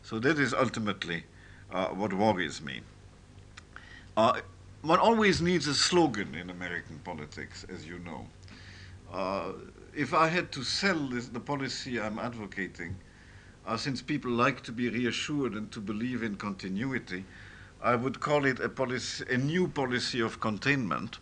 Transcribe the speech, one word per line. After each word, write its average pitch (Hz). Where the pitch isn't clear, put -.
So 113
that 147
is 127
ultimately, 104
uh, 92
what 95
worries 92
me. 67
Uh, -
one 165
always 208
needs 170
a 139
slogan 110
in 90
American 87
politics, 76
as 78
you 87
know. 80
Uh, 92
if 147
I 160
had 175
to 131
sell 190
this, 123
the 117
policy 135
I'm 107
advocating, 95
uh, 110
since 127
people 143
like 120
to -
be 123
reassured 120
and 107
to -
believe 110
in 104
continuity, 98
I 117
would 123
call 147
it 131
a 110
policy, -
a 127
new 156
policy 123
of 113
containment 110